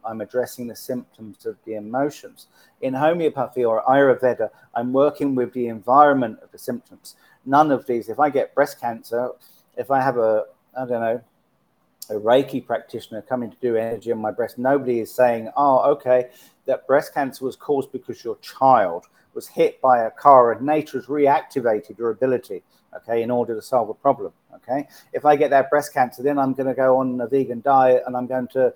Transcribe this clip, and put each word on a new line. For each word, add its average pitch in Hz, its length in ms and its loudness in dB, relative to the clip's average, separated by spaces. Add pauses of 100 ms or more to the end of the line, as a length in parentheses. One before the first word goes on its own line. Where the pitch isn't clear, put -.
I'm 110 160 -10
addressing 120 460 -6
the 110 80 -12
symptoms 117 720 -14
of 107 180 -10
the 110 100 -10
emotions. 123 720 -8 (320)
In 131 120 -4
homeopathy 139 720 0
or 113 200 2
Ayurveda, 127 680 4 (240)
I'm 123 180 -2
working 143 440 2
with 120 160 -2
the 120 160 -4
environment 127 760 4
of - 80 -20
the - 80 -20
symptoms. - 560 -12 (320)
None 147 240 4
of 127 160 -2
these, 117 220 -4
if 110 100 -6
I 147 120 4
get 135 240 -2
breast 139 260 0
cancer, 120 500 -6 (460)
if 123 160 -6
I 135 80 2
have 127 180 0
a, 110 280 2 (300)
I 127 80 -8
don't 120 160 -4
know, 117 220 -2 (880)
a 107 40 -6
Reiki 123 520 0
practitioner 110 560 -10
coming 120 300 -8
to - 80 -20
do 117 160 -2
energy 113 340 -4
on 113 80 -4
my 107 140 -4
breast, - 260 -6
nobody 127 400 0
is 107 160 -8
saying, 117 420 0
"Oh, 139 220 4 (140)
okay, 127 380 0 (360)
that - 220 -4
breast 147 260 0
cancer 131 300 -6
was 120 100 -6
caused 135 380 -4
because - 320 -14
your 113 140 -8
child 98 680 -2 (280)
was 120 120 -12
hit - 340 -4
by 127 200 2
a 110 100 -4
car 127 420 6
and 113 140 -6
nature 151 320 -4
has - 80 -12
reactivated 135 920 -2
your 117 140 -4
ability, 110 520 -4 (320)
okay, 117 280 -4
in 117 80 -6
order 120 240 -2
to 107 80 -10
solve 117 260 -2
a 110 60 -10
problem, 107 380 -2 (200)
okay?" 139 360 -6 (240)
If 131 120 -6
I 151 120 6
get 143 140 2
that 135 200 2
breast 147 240 -2
cancer, 123 300 -2
then 143 140 0
I'm 135 160 0
gonna 131 200 -4
go 131 240 2
on 127 220 -4
a 117 80 -6
vegan 120 320 -2
diet 131 460 4
and 127 100 -6
I'm 123 100 -4
going 127 220 -4
to 127 280 0